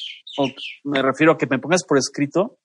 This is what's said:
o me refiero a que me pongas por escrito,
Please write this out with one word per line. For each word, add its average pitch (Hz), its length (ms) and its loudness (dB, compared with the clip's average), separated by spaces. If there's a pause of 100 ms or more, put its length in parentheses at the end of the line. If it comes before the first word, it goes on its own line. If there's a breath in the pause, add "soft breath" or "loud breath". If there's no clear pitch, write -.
(380)
o - 140 0 (320)
me 139 180 -2
refiero 135 320 4
a - 40 2
que 151 80 -2
me 127 140 -2
pongas 165 260 0
por 143 140 2
escrito, 147 640 -2